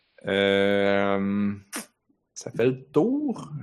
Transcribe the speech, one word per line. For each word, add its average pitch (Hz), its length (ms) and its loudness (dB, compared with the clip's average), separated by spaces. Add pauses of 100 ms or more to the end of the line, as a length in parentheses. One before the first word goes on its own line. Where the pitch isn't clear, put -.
(260)
Euh, 101 1300 2 (800)
ça - 160 -12
fait 117 160 0
le 131 180 -2
tour. 240 680 -2 (120)